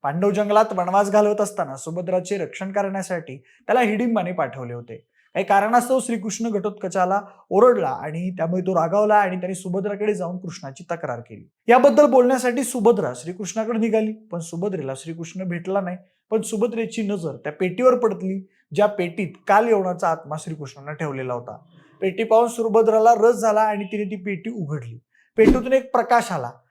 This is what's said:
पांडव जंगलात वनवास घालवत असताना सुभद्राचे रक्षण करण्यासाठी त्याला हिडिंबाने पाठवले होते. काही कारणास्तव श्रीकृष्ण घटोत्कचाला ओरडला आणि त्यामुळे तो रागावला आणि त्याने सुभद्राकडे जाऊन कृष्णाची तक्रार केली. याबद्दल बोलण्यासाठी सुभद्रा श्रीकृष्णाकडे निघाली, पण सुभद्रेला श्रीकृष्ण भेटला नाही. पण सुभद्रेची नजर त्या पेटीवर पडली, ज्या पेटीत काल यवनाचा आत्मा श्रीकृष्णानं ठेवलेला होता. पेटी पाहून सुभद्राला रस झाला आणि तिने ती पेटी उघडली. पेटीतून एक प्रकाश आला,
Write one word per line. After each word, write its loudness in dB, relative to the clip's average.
पांडव 0
जंगलात 2
वनवास 0
घालवत 4
असताना -4
सुभद्राचे -4
रक्षण -8
करण्यासाठी -6
त्याला -2
हिडिंबाने 0
पाठवले -6
होते. -14
काही -2
कारणास्तव 4
श्रीकृष्ण -4
घटोत्कचाला -2
ओरडला 6
आणि -6
त्यामुळे -2
तो -2
रागावला 2
आणि 2
त्याने -6
सुभद्राकडे -4
जाऊन -6
कृष्णाची -14
तक्रार -8
केली. -20
याबद्दल 6
बोलण्यासाठी 2
सुभद्रा 0
श्रीकृष्णाकडे -6
निघाली, 0
पण -12
सुभद्रेला -8
श्रीकृष्ण -12
भेटला -4
नाही. -8
पण 0
सुभद्रेची -4
नजर -6
त्या -8
पेटीवर 2
पडली, -2
ज्या 4
पेटीत -4
काल 6
यवनाचा 0
आत्मा -4
श्रीकृष्णानं -12
ठेवलेला -6
होता. -10
पेटी -2
पाहून 4
सुभद्राला 4
रस 6
झाला 2
आणि 0
तिने -6
ती -8
पेटी -8
उघडली. -8
पेटीतून 6
एक 0
प्रकाश 2
आला, -4